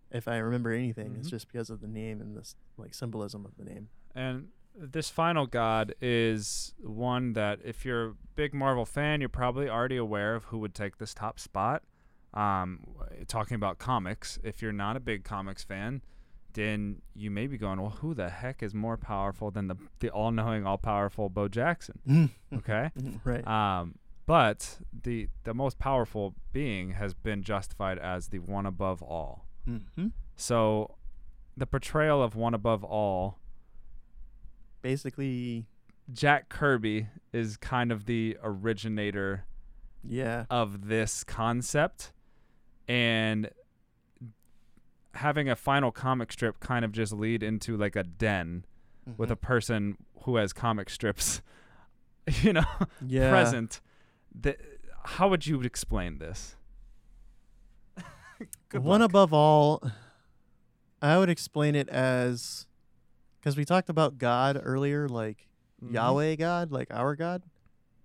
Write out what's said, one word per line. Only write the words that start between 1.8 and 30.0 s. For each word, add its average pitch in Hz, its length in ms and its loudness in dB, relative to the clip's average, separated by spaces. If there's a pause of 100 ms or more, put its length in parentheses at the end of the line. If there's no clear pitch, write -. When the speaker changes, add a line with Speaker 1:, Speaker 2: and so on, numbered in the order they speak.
Speaker 1:
the 101 60 -12
name 110 340 -8
and 107 140 -12
this, 110 200 -16 (220)
like, 113 160 -16
symbolism 107 520 -8
of 104 120 -18
the 101 60 -16
name. 101 240 -14 (260)
Speaker 2:
And 127 360 -8 (300)
this 156 300 -6
final 165 380 2
god 110 540 0
is 113 840 0
one 123 500 -2
that 104 300 0
if - 220 -8
you're 120 240 -2
a 107 40 -12 (220)
big 147 180 -2
Marvel 135 320 2
fan, 147 360 0
you're 127 80 -2
probably 127 400 -2
already 120 280 0
aware 107 380 0
of 113 100 -6
who 113 140 -8
would 107 160 -6
take 101 220 -6
this 104 180 -10
top 110 240 -8
spot. 113 420 -2 (520)
Um, 95 500 0 (160)
w-, - 260 -10
talking 117 300 -4
about 101 240 -2
comics, 110 640 -2
if 110 180 -8
you're 110 120 -2
not 104 240 -2
a - 20 -6
big 113 240 -4
comics 98 400 -8
fan, 107 380 -6 (520)
then 104 480 -2 (140)
you 104 160 -8
may 104 160 -2
be 139 100 -8
going, 95 240 -2
"Well, 101 80 -2 (120)
who 160 120 -4
the 98 160 -4
heck 123 340 -8
is 101 120 -4
more 110 220 -2
powerful 101 540 -4
than 98 160 -2
the, 92 100 -4 (220)
the 117 120 0
all-knowing, 110 540 0
all-powerful 101 640 0
Bo 101 180 0
Jackson?" 120 560 -2
Speaker 1:
<laughs> - 40 -12
Mm. 147 220 8 (280)
Speaker 2:
Okay? 117 340 -2 (160)
Speaker 1:
<laughs> 110 160 -8
Right. 120 240 -2
Speaker 2:
Um, 98 480 2 (320)
but 135 520 4 (240)
the, 117 260 -4 (140)
the 113 120 -4
most 131 240 -2
powerful 113 560 0 (180)
being 101 380 -2
has 98 240 -4
been 104 260 -4
justified 95 560 -2
as 90 300 -4
the 101 120 -6
one 98 280 -4
above 95 340 -2
all. 71 460 -8 (200)
Speaker 1:
Mm-hmm. 120 400 -4 (280)